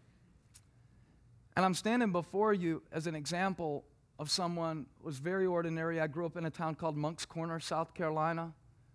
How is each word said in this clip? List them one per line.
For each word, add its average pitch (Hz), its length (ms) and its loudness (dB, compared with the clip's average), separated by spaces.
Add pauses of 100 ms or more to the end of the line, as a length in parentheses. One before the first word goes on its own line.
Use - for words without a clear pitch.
(1600)
And 180 100 4
I'm 185 80 6
standing 220 380 2
before 190 420 2
you 170 380 0
as 160 160 -2
an 160 80 -4
example 165 680 -2 (360)
of 151 100 -6
someone 165 560 0 (140)
who - 80 -10
was 143 100 -4
very 185 300 2
ordinary. 165 520 2
I 156 60 4
grew 160 220 -2
up 160 100 -6
in 170 80 -2
a 156 60 0
town 160 240 -2
called 156 200 -2
Moncks 151 320 -2
Corner, 165 320 -4
South 160 360 -2
Carolina. 165 580 0 (420)